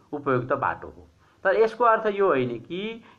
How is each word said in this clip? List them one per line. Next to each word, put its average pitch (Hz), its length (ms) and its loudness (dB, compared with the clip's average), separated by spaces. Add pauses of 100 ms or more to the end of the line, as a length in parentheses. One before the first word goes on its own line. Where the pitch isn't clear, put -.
(140)
उपयुक्त 139 400 -2
बाटो 92 340 -4
हो। 76 200 -20 (360)
तर 190 120 2
यसको 220 280 2
अर्थ 220 240 4
यो 196 200 0
होइन 131 220 2
कि 185 540 -10 (160)